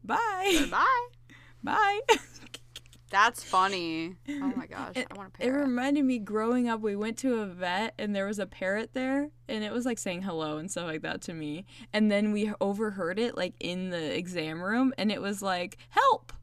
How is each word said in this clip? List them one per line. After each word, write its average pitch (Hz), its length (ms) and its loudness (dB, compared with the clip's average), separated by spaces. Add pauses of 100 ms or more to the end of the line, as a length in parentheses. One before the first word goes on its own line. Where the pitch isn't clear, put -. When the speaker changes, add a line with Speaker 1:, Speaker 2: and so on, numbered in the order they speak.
Speaker 1:
Bye. 370 640 2
Speaker 2:
Bye. 480 380 4 (240)
Speaker 1:
<laughs> - 320 -20
Bye." 415 420 2
<laughs> 427 120 6 (920)
Speaker 2:
That's 220 320 4
funny. 175 760 0 (100)
Oh 277 300 -2
my 254 100 -6
gosh, - 300 -10
Speaker 1:
It, 254 120 -4
Speaker 2:
I - 80 -14
want 196 120 -14 (100)
a - 20 -4
Speaker 1:
it 220 40 -2
Speaker 2:
parrot. 269 160 2
Speaker 1:
reminded 277 420 2
me 254 160 2
growing 220 480 2
up, 226 140 0
we 202 160 0
went 220 220 -4
to 247 200 2
a 214 60 -2
vet, 180 520 -2
and 208 160 -2
there 196 120 0
was 202 120 -4
a 202 80 -2
parrot 196 480 -2
there, 269 360 0 (180)
and 214 160 -2
it 208 80 -4
was, 240 140 -2
like, 233 120 0
saying 185 260 -4
hello 160 340 -2
and 165 120 -6
stuff 175 180 -4
like 156 160 -4
that 160 180 -6
to 180 120 -8
me. 156 320 -6 (280)
And 214 180 6
then 208 220 4
we 208 260 0
overheard 196 580 -2
it, 233 200 0
like, 180 240 -2
in 180 300 -4
the 165 260 -4
exam 170 440 -4
room, 240 360 2
and 202 120 2
it 208 120 -2
was 202 200 -4
like, 185 360 -2 (100)
"Help! - 560 4